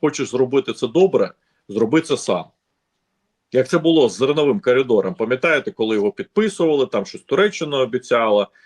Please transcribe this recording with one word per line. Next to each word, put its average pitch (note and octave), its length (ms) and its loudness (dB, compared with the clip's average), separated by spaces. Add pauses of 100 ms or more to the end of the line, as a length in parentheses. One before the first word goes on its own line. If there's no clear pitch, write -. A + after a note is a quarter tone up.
хочеш C#3+ 280 -2
зробити C3 440 -2
це - 140 -6
добре, B2 440 2 (360)
зроби A2+ 340 2
це D3+ 160 -2
сам. F2+ 280 -4 (1080)
Як C3 180 0
це F3 80 0
було D#3 320 2
з - 80 -8
зерновим C3+ 420 0
коридором, A#2+ 540 2
пам'ятаєте, B2+ 580 -2
коли A2 240 -2
його G2+ 160 0
підписували, E3 720 -2
там G2+ 200 -4
щось - 160 -18
Туреччина D3+ 580 -2
обіцяла, A#2 680 0 (180)